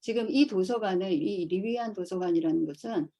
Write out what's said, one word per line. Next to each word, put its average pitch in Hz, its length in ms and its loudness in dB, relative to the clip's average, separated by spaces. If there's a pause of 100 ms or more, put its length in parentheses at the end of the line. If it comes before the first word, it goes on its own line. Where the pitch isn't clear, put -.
지금 226 280 -2
이 285 180 6
도서관을, 190 640 0
이 180 340 0
리위안 220 460 -2
도서관이라는 170 720 0
것은 151 420 -4 (120)